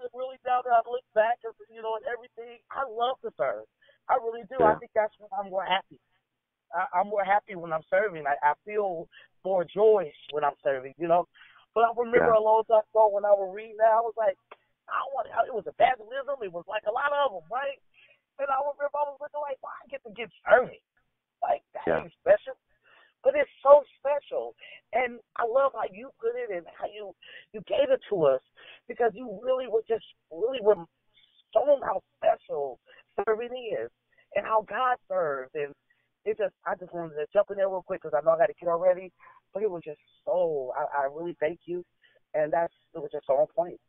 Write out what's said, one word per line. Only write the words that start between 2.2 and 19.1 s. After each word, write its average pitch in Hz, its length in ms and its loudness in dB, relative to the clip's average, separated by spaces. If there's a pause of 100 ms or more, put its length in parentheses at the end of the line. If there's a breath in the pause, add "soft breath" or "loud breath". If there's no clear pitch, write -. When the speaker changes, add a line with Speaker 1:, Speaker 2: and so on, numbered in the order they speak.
Speaker 1:
I - 140 -6
love 240 400 -2
to 220 160 -8
serve. 113 240 -2 (440 soft breath)
I 254 120 2
really 226 320 -8
do. 262 120 -6
I 214 120 4
Speaker 2:
Yeah. - 20 -14
Speaker 1:
think 240 160 -20
that's 214 240 -2
when 208 140 -20
I'm 196 160 -8
more 185 160 -6
happy. 185 320 -4 (760)
I, 175 120 -2 (160)
I'm 202 80 -2
more 208 160 -2
happy 196 320 0
when 165 160 -8
I'm 160 160 -6
serving. 185 400 0
I, 143 160 0
I 147 80 4 (160)
feel 190 400 -4 (360 loud breath)
more 185 200 0
joy 196 480 4 (200)
when 147 120 -2
I'm 143 180 0
serving, 135 380 -4
you 170 80 -4
know. 175 160 4 (500 soft breath)
But 226 140 4
I - 80 0
remember 240 400 4
Speaker 2:
Yeah. 214 40 8
Speaker 1:
a 214 40 -2
long 220 240 6
time 214 240 6
ago 220 160 6
when 202 160 0
I 208 80 6
was 196 220 2
reading 220 260 -12
that, 220 120 6
I 226 120 4
was 226 120 -6
like, 208 200 0 (520 loud breath)
"I - 120 -4
don't - 160 -8
want," - 120 -4 (200)
it 262 80 -10
was 196 120 -6
evangelism. 254 760 0
It 185 80 -10
was, 170 160 -10
like, 214 160 -8
a 208 80 -2
lot 285 200 -2
of 285 200 0
'em, 165 160 -14
right? 269 320 -6 (580 soft breath)
And 277 140 -4
I 262 80 0
remember 285 360 -4
I 285 120 -2
was 277 120 -14